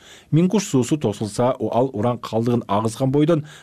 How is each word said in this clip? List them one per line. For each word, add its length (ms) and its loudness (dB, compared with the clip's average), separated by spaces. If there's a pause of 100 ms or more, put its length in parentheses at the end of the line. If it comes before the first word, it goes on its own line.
(320)
Миң 160 4
Куш 240 0
суусу 240 2
тосулса, 560 -2
о-, 180 -6
ал 220 0
уран 260 -2
калдыгын 480 -2
агызган 460 -2
бойдон 320 2 (180)